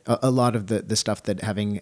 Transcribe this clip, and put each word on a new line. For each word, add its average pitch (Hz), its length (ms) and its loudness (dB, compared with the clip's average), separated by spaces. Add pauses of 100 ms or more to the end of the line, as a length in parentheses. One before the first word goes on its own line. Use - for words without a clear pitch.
a, 117 180 2
a 131 80 4
lot 123 240 2
of 104 120 -4
the, 107 140 0
the 110 140 -4
stuff - 280 -2
that 98 180 -2
having, 104 400 -2